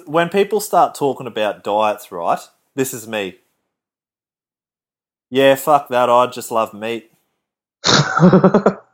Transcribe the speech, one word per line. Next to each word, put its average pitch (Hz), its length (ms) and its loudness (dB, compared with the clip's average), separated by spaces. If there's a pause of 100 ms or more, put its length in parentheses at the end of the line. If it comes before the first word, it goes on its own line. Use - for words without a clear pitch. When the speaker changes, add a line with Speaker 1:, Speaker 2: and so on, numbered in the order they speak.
Speaker 1:
when 170 220 0
people 196 320 -2
start - 340 0
talking 135 320 -4
about 107 380 -6
diets, 107 480 -2
right, 90 280 -4 (360)
this 131 180 -4
is 110 140 -16
me. 101 300 -8 (1900)
"Yeah, 135 240 4
fuck 139 340 0
that, 123 220 0
I 123 160 4
just 123 240 -10
love 110 240 -2
meat." 110 360 -8 (760)
Speaker 2:
<laughs> - 920 2 (180)